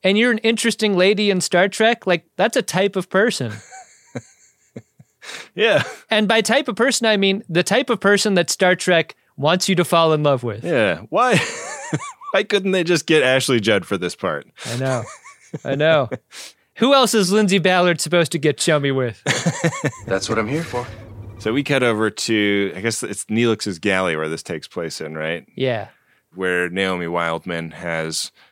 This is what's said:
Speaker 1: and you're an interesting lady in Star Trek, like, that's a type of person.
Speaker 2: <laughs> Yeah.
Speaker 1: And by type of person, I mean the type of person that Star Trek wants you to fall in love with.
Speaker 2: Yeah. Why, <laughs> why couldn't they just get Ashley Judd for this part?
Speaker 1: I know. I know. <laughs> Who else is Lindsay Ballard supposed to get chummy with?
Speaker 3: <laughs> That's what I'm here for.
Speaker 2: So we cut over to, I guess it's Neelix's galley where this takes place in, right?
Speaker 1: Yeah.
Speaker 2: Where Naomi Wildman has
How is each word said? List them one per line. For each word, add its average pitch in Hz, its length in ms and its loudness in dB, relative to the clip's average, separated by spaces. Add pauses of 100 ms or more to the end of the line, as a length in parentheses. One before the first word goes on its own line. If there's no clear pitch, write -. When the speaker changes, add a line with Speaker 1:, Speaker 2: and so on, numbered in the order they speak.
Speaker 1:
and 190 140 4
you're 240 140 4
an 220 80 0
interesting 220 560 0
lady 196 360 2
in 185 100 2
Star 180 260 2
Trek, 220 380 0
like, 175 200 0 (100)
that's 220 200 0
a 262 60 2
type 196 340 0
of 185 140 -4
person. 190 480 0
Speaker 2:
<laughs> 110 40 -18 (1900)
Yeah. 185 280 2 (260)
Speaker 1:
And 214 180 2
by 226 140 4
type 247 280 2
of 208 60 -4
person, 240 300 0
I 220 120 4
mean 196 320 2
the 170 140 0
type 254 260 0
of 233 100 0
person 202 360 4
that 175 140 2
Star 180 260 2
Trek 170 400 0 (200)
wants 160 320 0
you 190 80 2
to 170 80 2
fall 165 300 4
in 151 100 0
love 139 200 2
with. 113 200 -6
Speaker 2:
Yeah. 110 460 2
Why, 226 280 2 (520)
<laughs> 1077 420 -8
why 202 120 2
couldn't 196 280 -2
they 185 140 0
just 170 220 0
get 156 160 4
Ashley 131 360 2
Judd 101 260 2
for 98 120 -4
this 87 180 -4
part? 78 320 -4 (180)
Speaker 1:
I 117 120 -6
know. 127 260 -2 (600)
I 139 100 -4
know. 147 340 2 (340)
<laughs> - 320 -20
Who 269 180 2
else 262 200 4
is 190 180 2
Lindsay 202 260 4
Ballard 180 420 2
supposed 165 340 0
to 170 60 -2
get 147 180 0
chummy 143 340 0
with? 127 300 -4 (800)
Speaker 3:
<laughs> - 60 -18
That's 95 240 -4
what 110 100 0
I'm 110 80 -2
here 151 160 -4
for. 123 240 -8 (520)
Speaker 2:
So 107 120 -2
we 139 120 0
cut 139 200 0
over 110 260 2
to, 101 680 0
I 90 60 -10
guess 113 220 -4
it's - 220 -10
Neelix's 107 540 0
galley 95 360 0
where 78 140 -4
this 80 140 -6
takes 80 240 -10
place 82 340 -10
in, 78 160 -10
right? 80 280 -6 (100)
Speaker 1:
Yeah. 120 320 -4 (480)
Speaker 2:
Where 90 340 0
Naomi 92 380 -2
Wildman 85 640 -4
has 80 600 -6 (200)